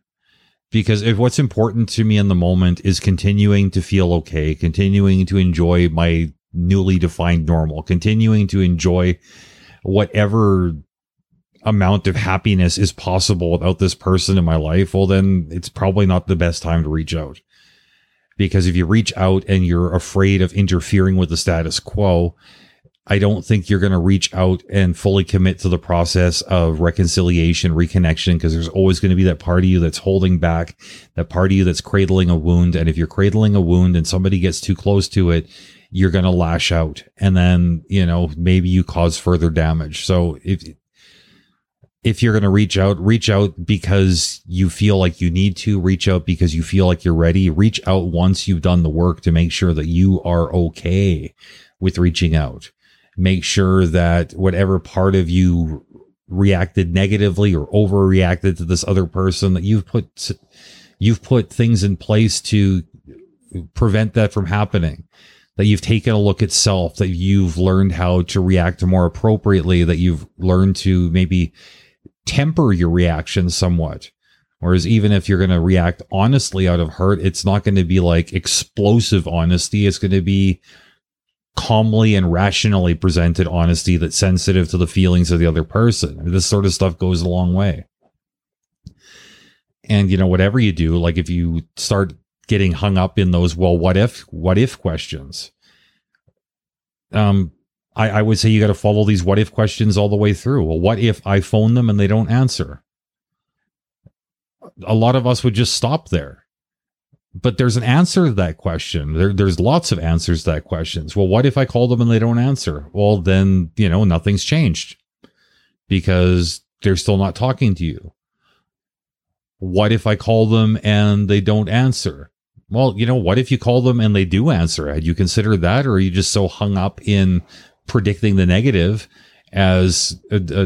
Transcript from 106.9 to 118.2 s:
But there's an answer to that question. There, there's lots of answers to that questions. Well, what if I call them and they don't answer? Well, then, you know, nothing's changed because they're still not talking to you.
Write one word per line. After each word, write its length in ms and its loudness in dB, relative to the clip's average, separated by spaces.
But 240 -4
there's 180 0
an 60 -2
answer 440 2
to 60 0
that 240 -2
question. 560 -6
There, 200 0
there's 280 0
lots 320 0
of 60 -2
answers 460 -2
to 80 -2
that 120 -6
questions. 500 -8
Well, 140 0
what 180 2
if 120 0
I 60 2
call 220 0
them 140 0
and 100 2
they 80 4
don't 200 0
answer? 540 -4
Well, 260 2
then, 580 2
you 120 0
know, 160 2
nothing's 380 0
changed 540 -2
because 760 0
they're 140 2
still 220 0
not 160 -2
talking 400 -2
to 100 -8
you. 280 -10